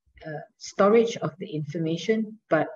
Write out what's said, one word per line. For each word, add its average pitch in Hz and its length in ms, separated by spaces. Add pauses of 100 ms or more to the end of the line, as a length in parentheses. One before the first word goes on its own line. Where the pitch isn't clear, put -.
(260)
uh, 151 140 (160)
storage 220 640
of 160 200
the - 80
information, 165 920 (120)
but 156 260